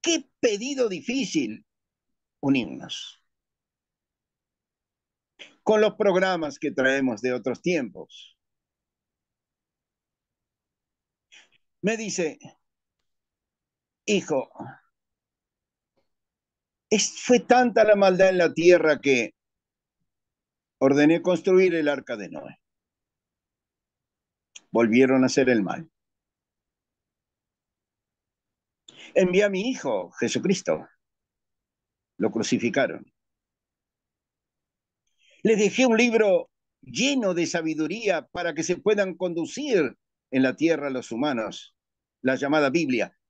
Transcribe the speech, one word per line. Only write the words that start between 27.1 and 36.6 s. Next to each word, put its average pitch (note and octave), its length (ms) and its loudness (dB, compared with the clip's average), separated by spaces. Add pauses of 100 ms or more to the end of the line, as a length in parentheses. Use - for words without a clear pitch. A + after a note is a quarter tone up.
Envié F#3 300 4
a G3+ 40 0
mi G3 180 -4
hijo, A2+ 440 -6
Jesucristo. A#2 760 -2 (1300)
Lo G#2 120 -2
crucificaron. A2 840 -4 (2250)
Les G#3+ 160 2
dejé G#3 300 2
un A3 100 4
libro A3 540 2 (300)